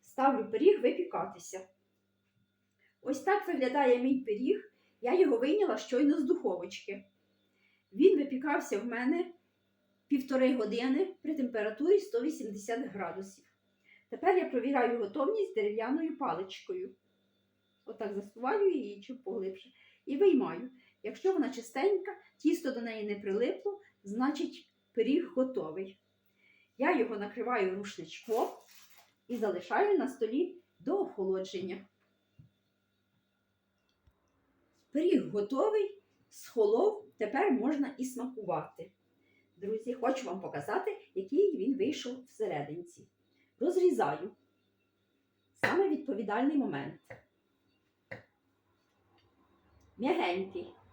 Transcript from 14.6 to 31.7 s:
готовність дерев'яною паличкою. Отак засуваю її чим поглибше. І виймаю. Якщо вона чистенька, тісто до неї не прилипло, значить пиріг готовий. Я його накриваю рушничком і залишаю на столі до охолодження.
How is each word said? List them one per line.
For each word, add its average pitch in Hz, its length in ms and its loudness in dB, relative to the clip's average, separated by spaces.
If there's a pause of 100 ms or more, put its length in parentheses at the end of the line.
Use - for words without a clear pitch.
готовність 220 560 -2
дерев'яною 226 640 0
паличкою. 190 760 -6 (880)
Отак 208 300 -8
засуваю 269 560 0
її 208 300 -4
чим - 180 -14
поглибше. 196 520 -8 (360)
І 277 100 -4
виймаю. 254 540 4 (320)
Якщо 381 300 -2
вона 294 180 2
чистенька, 359 680 -2 (200)
тісто 302 360 0
до 233 80 -4
неї 220 260 -6
не 202 140 -4
прилипло, 240 600 -2 (220)
значить 262 720 -4 (200)
пиріг 269 440 0
готовий. 190 640 -4 (800)
Я 311 180 4
його 226 180 0
накриваю 208 600 -2
рушничком 208 720 -4 (800)
і 247 80 -6
залишаю 220 640 2
на 262 100 0
столі 269 540 -2 (160)
до - 220 -2
охолодження. 190 840 -4 (3000)